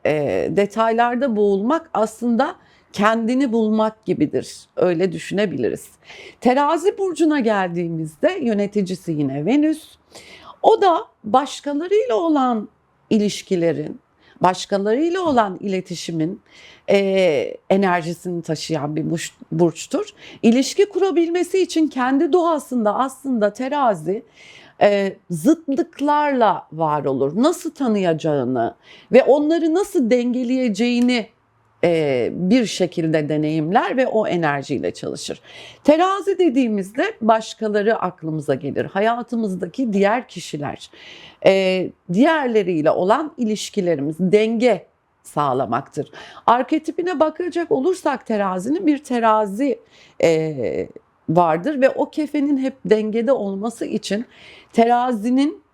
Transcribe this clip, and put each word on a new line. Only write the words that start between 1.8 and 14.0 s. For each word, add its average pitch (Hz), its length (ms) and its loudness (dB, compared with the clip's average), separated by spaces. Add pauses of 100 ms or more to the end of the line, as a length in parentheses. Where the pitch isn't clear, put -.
aslında 233 600 0 (380)
kendini 226 600 0
bulmak 220 520 0
gibidir. - 540 -2 (180)
Öyle 175 360 0
düşünebiliriz. 160 760 -4 (520)
Terazi 311 580 2
burcuna 320 420 2
geldiğimizde 180 1000 -2
yöneticisi 202 680 -2
yine 147 340 -2
Venüs. 302 500 0 (680)
O 415 200 4
da 349 160 4 (260)
başkalarıyla 294 920 -2
olan 269 540 0 (420)
ilişkilerin, 175 920 0 (400)